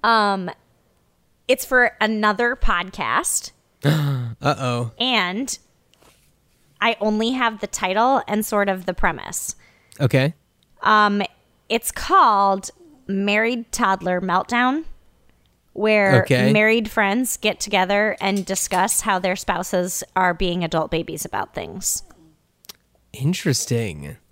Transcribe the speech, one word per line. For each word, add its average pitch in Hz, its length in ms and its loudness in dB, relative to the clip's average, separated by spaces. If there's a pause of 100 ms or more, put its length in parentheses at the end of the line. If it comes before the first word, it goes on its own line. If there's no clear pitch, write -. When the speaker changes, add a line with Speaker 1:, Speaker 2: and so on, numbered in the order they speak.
Speaker 1:
Um, 202 480 2 (960)
it's 262 180 0
for 247 360 2
another 220 560 0
podcast. 185 920 -2 (160)
Speaker 2:
<gasps> - 180 -20
Uh-oh. 127 1120 -2
Speaker 1:
And 226 580 -2 (1200)
I 220 180 2
only 214 320 0
have 233 300 -2
the 202 60 -6
title 220 600 0
and 208 180 -2
sort 202 240 0
of 185 160 -4
the 185 80 -4
premise. - 600 -4 (440)
Speaker 2:
Okay. 139 340 2 (480)
Speaker 1:
Um, 208 420 4 (460)
it's - 220 -2
called 202 760 4 (380)
Married 208 640 0
Toddler 190 500 0
Meltdown, 240 640 0 (920)
where 208 500 4
Speaker 2:
Okay. - 300 4
Speaker 1:
married 220 380 4
friends 220 460 0
get 214 220 -2
together 202 640 0
and 196 240 -2
discuss 190 560 -2
how 196 180 0
their 185 160 -2
spouses 180 680 -4 (120)
are 185 180 2
being 175 300 -2
adult 160 280 -2
babies 160 340 -6
about - 280 -8
things. - 500 -6 (1080)
Speaker 2:
Interesting. 117 1040 -2 (140)